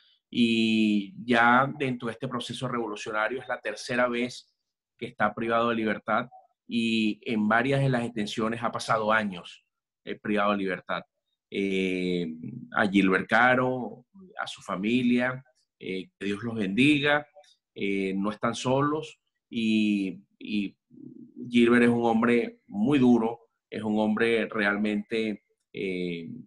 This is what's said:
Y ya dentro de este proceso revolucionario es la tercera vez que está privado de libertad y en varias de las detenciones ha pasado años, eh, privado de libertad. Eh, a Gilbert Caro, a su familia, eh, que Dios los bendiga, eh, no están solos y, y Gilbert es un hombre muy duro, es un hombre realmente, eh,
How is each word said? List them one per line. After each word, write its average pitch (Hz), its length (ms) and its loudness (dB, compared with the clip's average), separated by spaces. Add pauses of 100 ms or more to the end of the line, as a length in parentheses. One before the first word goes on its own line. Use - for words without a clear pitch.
(300)
Y 110 840 2 (120)
ya 120 520 4
dentro 127 300 -4
de 113 60 -6
este - 160 -8
proceso 120 400 -8
revolucionario 113 720 -4
es 120 80 -18
la 123 100 -4
tercera 123 480 -2
vez 120 480 -4 (420)
que 113 100 -10
está 107 280 -2
privado 117 340 0
de 117 60 0
libertad 110 540 -2 (360)
y 113 600 0
en 107 240 0
varias 135 320 2
de 139 80 2
las 120 140 0
detenciones 113 600 -4
ha 113 80 -4
pasado 113 400 -2
años, 101 540 -4 (400)
eh, 104 100 -8
privado 104 360 0
de 101 60 0
libertad. 92 460 -4 (460)
Eh, 92 800 -2 (460)
a 110 140 2
Gilbert 95 400 4
Caro, 123 800 2 (320)
a - 100 -6
su - 140 -16
familia, 123 840 0 (360)
eh, 92 300 -10 (100)
que 98 60 -10
Dios 101 180 -6
los 117 120 -6
bendiga, 143 720 2 (480)
eh, 98 400 -4
no 98 180 -2
están 113 220 -4
solos 147 680 -2 (280)
y, 107 720 0 (180)
y 104 380 -6 (720)
Gilbert 120 340 6
es 120 60 8
un 120 140 2
hombre 117 640 2
muy 117 320 2
duro, 117 480 4 (220)
es 104 120 -8
un 107 160 -2
hombre 107 500 2
realmente, 107 960 -2 (260)
eh, 90 560 -4 (200)